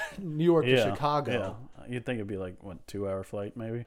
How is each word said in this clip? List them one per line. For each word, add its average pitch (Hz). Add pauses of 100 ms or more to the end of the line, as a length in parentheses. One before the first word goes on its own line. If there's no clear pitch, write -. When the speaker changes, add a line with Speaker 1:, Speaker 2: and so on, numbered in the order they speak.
Speaker 1:
<laughs> -
New 160
York 165
to 127
Speaker 2:
Yeah, 110
Speaker 1:
Chicago. 120 (220)
Speaker 2:
yeah. -
You'd 120
think 127
it'd 104
be, 101
like, 92
what, 92
two-hour 98
flight 104
maybe? 117